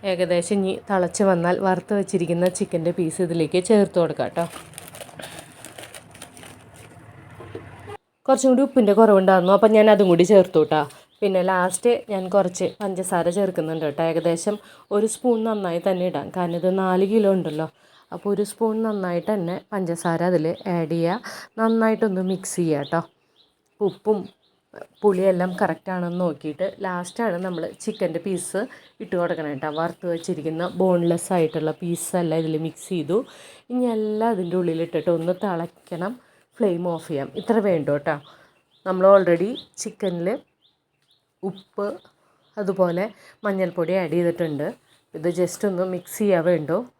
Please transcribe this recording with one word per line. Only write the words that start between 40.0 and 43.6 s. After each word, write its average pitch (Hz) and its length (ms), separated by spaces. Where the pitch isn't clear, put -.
ഉപ്പ് 202 360
അതുപോലെ 185 440
മഞ്ഞൾപ്പൊടി 185 560